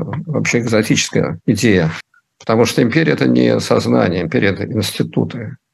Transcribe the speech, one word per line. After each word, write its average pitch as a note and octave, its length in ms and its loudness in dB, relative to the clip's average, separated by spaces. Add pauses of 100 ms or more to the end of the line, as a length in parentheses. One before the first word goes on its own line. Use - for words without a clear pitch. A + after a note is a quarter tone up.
(260)
вообще A#2+ 340 -2
экзотическая - 880 0
идея. G2+ 440 2 (480)
Потому A2+ 280 2
что C3+ 160 0
империя — D3 320 2
это C3+ 120 0
не A#2+ 320 4
сознание, A2+ 640 0
империя — A2 280 0
это F#2 140 -6
институты. - 920 -4 (160)